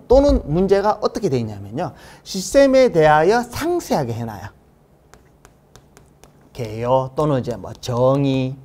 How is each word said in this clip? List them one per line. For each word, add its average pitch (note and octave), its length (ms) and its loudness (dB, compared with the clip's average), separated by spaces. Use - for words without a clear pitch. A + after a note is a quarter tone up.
또는 C#4 380 4
문제가 G3 560 0
어떻게 - 260 -4
돼 C3 100 -2
있냐면요. G#2+ 540 -8
시스템에 C4 680 2
대하여 D#3+ 500 4
상세하게 A#3+ 720 -4
해놔요. G#2+ 320 -10
개요 A#2+ 600 -2
또는 D3+ 260 0
이제 A#2 160 -6
뭐 F#2+ 180 -14
정의 C3 920 0